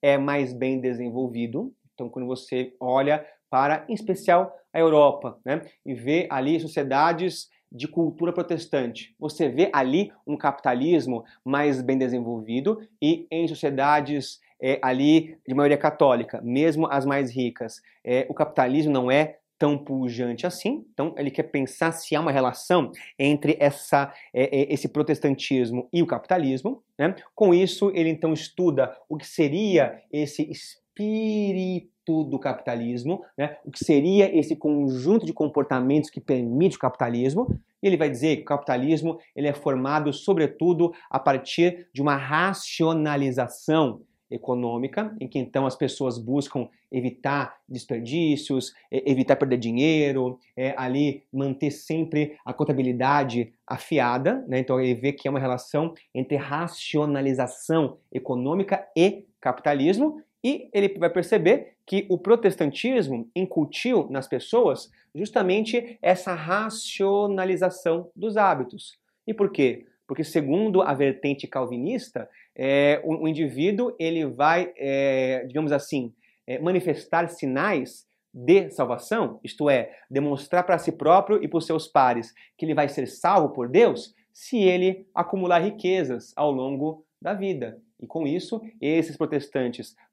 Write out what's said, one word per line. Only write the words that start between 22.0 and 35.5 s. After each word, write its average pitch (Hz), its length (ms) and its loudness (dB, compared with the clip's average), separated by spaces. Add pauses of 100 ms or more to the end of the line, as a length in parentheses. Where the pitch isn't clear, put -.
há 147 40 2
uma 160 120 0
relação 135 600 0 (260)
entre 147 420 2
essa, 143 540 2 (200)
é, 127 100 2
é, 139 300 2
esse - 160 -4
protestantismo 135 1040 0
e 170 100 2
o 160 40 2
capitalismo, 175 760 -2 (160)
né? 175 160 2 (180)
Com 190 200 6
isso, 185 400 4
ele 165 160 2
então 160 240 0
estuda 151 600 0 (140)
o 156 80 -8
que 151 100 -12
seria 165 760 2 (100)
esse 151 320 -4
espírito 202 1800 -4
do 135 140 -4
capitalismo, 123 840 -4 (140)
né? 147 260 -4
O 147 80 -14
que - 140 -8
seria 175 520 6
esse 156 160 2
conjunto 147 720 2
de 160 60 -4
comportamentos 143 760 0